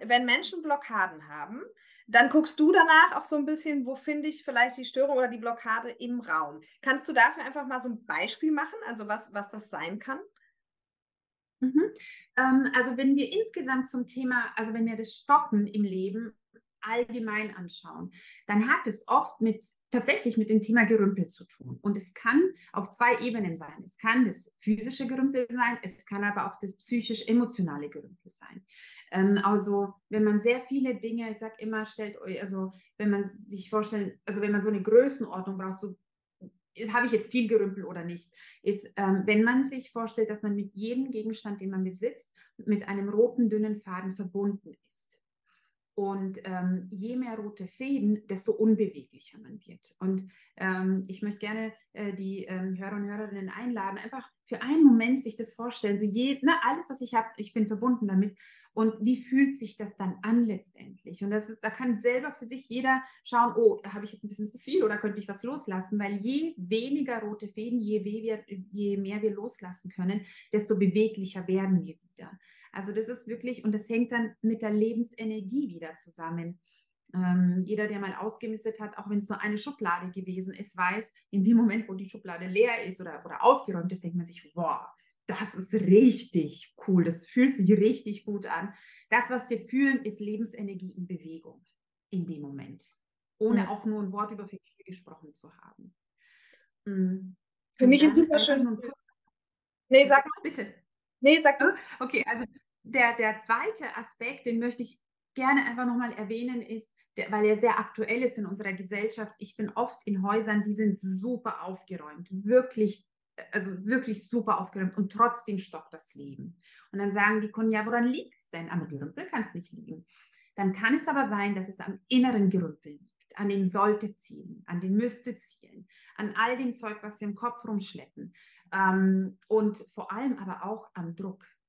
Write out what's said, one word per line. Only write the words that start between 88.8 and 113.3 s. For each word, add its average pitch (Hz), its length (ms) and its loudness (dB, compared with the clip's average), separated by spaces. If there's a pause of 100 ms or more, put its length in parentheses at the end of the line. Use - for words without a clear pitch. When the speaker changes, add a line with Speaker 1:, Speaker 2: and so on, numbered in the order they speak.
Speaker 2:
Das, 240 180 2
was 247 220 -2
wir 233 180 -2
fühlen, 269 360 2
ist 214 160 -6
Lebensenergie 202 760 -8
in 180 100 -8
Bewegung 165 600 -14 (440)
in 180 160 -2
dem 160 140 -8
Moment, 139 420 -14 (560)
ohne 202 300 2
Speaker 1:
Mhm. - 20 -6
Speaker 2:
auch 208 140 -8
nur 214 180 -4
ein 190 100 -6
Wort 208 200 -4
über 196 160 -14
Feng 190 160 -18
Shui - 200 -20
gesprochen 165 500 -20
zu 165 240 -20
haben. - 360 -20 (920)
Mhm. 190 500 -2 (400)
Speaker 1:
Finde 262 200 8
ich 277 60 8
Speaker 2:
Und 311 40 10
Speaker 1:
ein 302 80 6
Speaker 2:
dann - 20 6
Speaker 1:
super 320 240 6
Speaker 2:
einfach - 0 -
Speaker 1:
schönes 269 240 4
Speaker 2:
nur 226 160 0
Speaker 1:
Bild. - 140 -12
Speaker 2:
kurz - 40 -20 (920)
Speaker 1:
Nee, 269 200 10
sag 277 160 8
mal. 302 180 -12
Speaker 2:
Bitte. - 320 -10 (460)
Speaker 1:
Nee, 311 200 10
sag 294 200 6
mal. 370 140 4 (260)
Speaker 2:
Okay, - 260 -2
also 240 180 -4 (380)
der, 240 340 2
der 220 240 0
zweite 277 560 -4
Aspekt, 233 500 -10
den 233 120 -2
möchte 240 240 -4
ich - 180 -14 (340)
gerne 269 300 2
einfach 240 220 -4
nochmal 240 260 -2
erwähnen, 233 500 -6
ist, - 320 -12 (220)
der, - 140 -6
weil 208 160 2
er 214 120 6
sehr 226 200 4
aktuell 220 440 -2
ist 240 160 0
in 208 80 -4
unserer 196 260 -6
Gesellschaft. 208 640 -6
Ich - 180 -18
bin 208 140 -6
oft - 360 -4
in 196 160 -2
Häusern, 208 420 2
die 208 80 -2
sind 208 280 0
super 214 640 -4
aufgeräumt, 170 680 -12
wirklich, 214 800 2 (440)